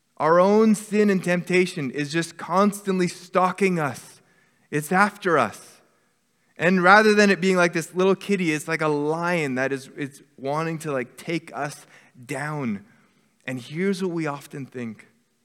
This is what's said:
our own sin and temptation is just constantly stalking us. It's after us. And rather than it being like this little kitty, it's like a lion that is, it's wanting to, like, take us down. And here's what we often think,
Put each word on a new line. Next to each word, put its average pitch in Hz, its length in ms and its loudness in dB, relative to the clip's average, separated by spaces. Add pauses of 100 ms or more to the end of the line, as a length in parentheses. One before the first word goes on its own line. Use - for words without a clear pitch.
(180)
our 160 200 4
own 208 380 4
sin 208 340 0
and 185 140 0
temptation 175 680 -2
is 147 200 -6
just 165 260 -4
constantly 190 720 0
stalking 185 720 -2
us. - 420 -8 (480)
It's 151 220 -4
after 185 460 2
us. 110 320 -2 (920)
And 180 220 2
rather 208 320 8
than 208 160 6
it 175 100 -2
being 185 160 2
like 170 160 4
this 165 220 -6
little 185 200 2
kitty, 185 360 -2
it's 151 160 -4
like 160 140 -2
a 156 60 0
lion 156 680 -2
that 131 180 -2
is, 131 240 -8
it's 143 240 -10 (160)
wanting 156 420 -6
to, 156 120 -8
like, 127 260 -6
take 165 380 -8
us 143 320 -10 (360)
down. 135 600 -8 (640)
And 127 120 -8
here's 170 440 -4
what 185 80 -4
we 165 160 -4
often 143 400 -10
think, 113 400 -12 (380)